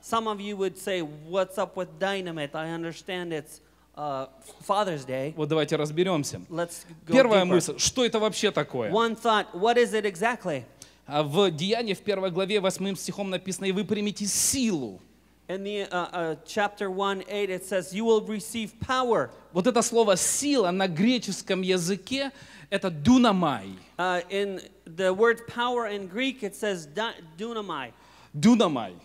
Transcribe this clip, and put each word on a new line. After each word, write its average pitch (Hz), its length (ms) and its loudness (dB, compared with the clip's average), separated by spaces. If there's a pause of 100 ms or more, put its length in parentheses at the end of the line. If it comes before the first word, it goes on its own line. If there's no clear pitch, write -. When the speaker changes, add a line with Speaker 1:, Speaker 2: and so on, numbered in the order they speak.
Speaker 1:
Some 226 220 -2
of 208 140 -4
you 208 160 -6
would 190 200 -4
say, 185 240 -4
"What's 165 560 -4
up 190 200 -4
with 170 200 -10
dynamite? 180 580 -4
I 160 160 -6
understand 165 600 -8
it's, 147 300 -10 (340)
uh, 139 320 -6 (400)
Father's 190 380 2
Day." 131 320 -4
Speaker 2:
Вот 151 100 -2
давайте 151 300 2
разберемся. 151 720 0
Speaker 1:
Let's 170 360 -6 (220)
go - 60 0
Speaker 2:
Первая 220 320 8
Speaker 1:
deeper. - 0 -
Speaker 2:
мысль, 175 340 2
что - 240 2
это 226 160 2
вообще 208 320 2
такое? 170 400 -2
Speaker 1:
One 226 240 2
thought, 220 380 2
what 220 240 4
is 226 160 4
it 214 100 0
exactly? 185 640 -2 (400)
Speaker 2:
А 147 180 0
в 175 280 4
Деянии 196 420 -2
в - 80 -8
первой 190 300 -2
главе 190 280 0
восьмым 190 380 -2
стихом 196 320 -8
написано: 185 380 -6
"И 196 40 0
вы 190 140 -2
примете 208 400 -4
силу". 180 760 -2 (480)
Speaker 1:
In 190 160 -8
the, 202 260 -6
uh, 175 220 -4
uh, 165 340 -4
chapter 202 440 -2
one 196 400 -2
eight, 202 200 -4
it 185 140 -6
says, 185 300 -4
"You 214 100 -4
will 214 240 4
receive 214 540 -6
power." 240 480 2 (240)
Speaker 2:
Вот 175 140 2
это 226 140 4
слово 214 360 4
"сила" 254 540 2
на 190 180 2
греческом 196 720 0
языке — 190 720 -2 (360)
это 190 220 -2
дунамай. 170 800 4 (280)
Speaker 1:
Uh, 180 320 0
in 196 320 -4 (220)
the 185 300 0
word 226 340 2
power 240 400 -2
in 202 220 -8
Greek, 254 340 -4
it 190 140 -8
says 190 280 -4
du-, 196 280 -6 (240)
dunamai. 185 560 -8 (400)
Speaker 2:
Дунамай. 147 720 4